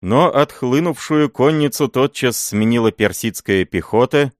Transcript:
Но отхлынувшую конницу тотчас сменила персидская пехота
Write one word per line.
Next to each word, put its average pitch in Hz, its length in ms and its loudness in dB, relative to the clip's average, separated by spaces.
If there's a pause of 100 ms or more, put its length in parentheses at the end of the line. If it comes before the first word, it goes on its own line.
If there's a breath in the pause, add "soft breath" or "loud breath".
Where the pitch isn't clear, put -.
Но 127 260 2
отхлынувшую 147 1000 0
конницу 147 580 0
тотчас 127 500 -2
сменила 113 540 0
персидская 98 720 -2
пехота 127 760 0